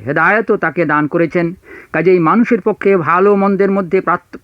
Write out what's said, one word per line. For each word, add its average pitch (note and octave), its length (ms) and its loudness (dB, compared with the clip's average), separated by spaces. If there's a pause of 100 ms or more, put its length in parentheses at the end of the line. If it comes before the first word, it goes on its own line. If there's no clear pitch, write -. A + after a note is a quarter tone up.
হেদায়েতও F#3+ 500 0
তাকে E3 280 -4
দান D3+ 220 0
করেছেন। E3+ 480 -2 (380)
কাজেই F3+ 260 2
মানুষের G3 420 2
পক্ষে G3 360 0
ভালো F3+ 400 2
মন্দের G3 340 0
মধ্যে F#3+ 300 -2
পার্থ-, F3 440 -6